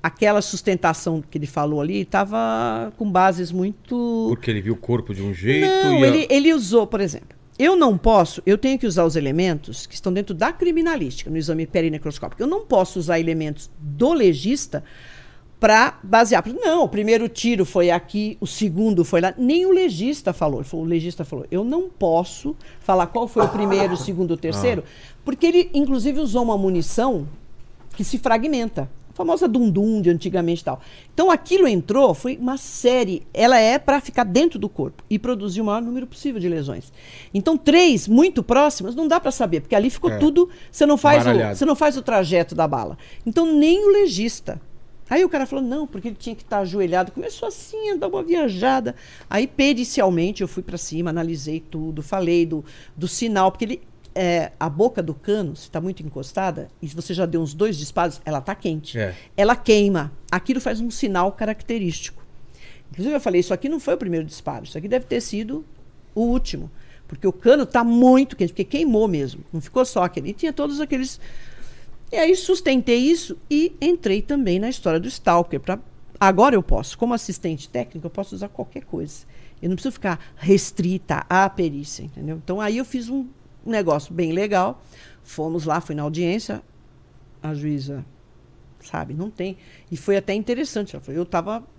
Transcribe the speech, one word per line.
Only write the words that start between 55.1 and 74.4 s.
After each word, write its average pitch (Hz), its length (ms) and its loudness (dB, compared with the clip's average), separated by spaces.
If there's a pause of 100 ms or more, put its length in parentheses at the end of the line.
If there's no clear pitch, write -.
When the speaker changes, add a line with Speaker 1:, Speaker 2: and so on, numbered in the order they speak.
Speaker 1:
cano, 202 440 -4
se - 140 -20
tá 165 80 -8
muito 180 240 -8
encostada, 151 640 -6 (120)
e 156 80 -10
se 143 80 -14
você 170 160 -8
já 175 140 0
deu 165 160 -2
uns 147 100 -4
dois 185 240 0
disparos, 165 480 -4
ela 151 160 -4
tá 196 140 -8
quente. 156 440 -6
Speaker 2:
É. 95 160 -4 (220)
Speaker 1:
Ela 214 200 4
queima. 196 540 2 (220)
Aquilo 254 280 -2
faz 220 200 -4
um 233 100 -4
sinal 196 420 -2
característico. 214 920 -6 (680)
Inclusive 254 220 -4
eu 269 60 0
falei, 180 200 2
"Isso - 120 -2
aqui 220 160 -4
não 311 100 -2
foi 180 160 -2
o 180 40 -4
primeiro 170 260 -4
disparo, 143 400 -10
isso - 140 -14
aqui 180 100 -10
deve 254 160 -2
ter 240 160 -2
sido 226 460 -8 (480)
o 214 80 0
último." 233 480 -2 (360)
Porque - 200 -6
o 185 60 4
cano 269 340 4
tá 233 180 2
muito 254 520 6
quente, 175 180 -2
porque 185 100 -4
queimou 247 420 2
mesmo, 147 460 -4
não 160 80 -6
ficou 254 240 0
só 202 200 -2
aquele. 170 260 -6
E - 20 -10
tinha 311 200 -4
todos 294 280 -4
aqueles. 262 400 -6 (920)
E 466 40 -4
aí 349 200 6
sustentei 269 600 2
isso 330 380 0 (140)
e 311 300 2
entrei 254 420 0
também 208 380 0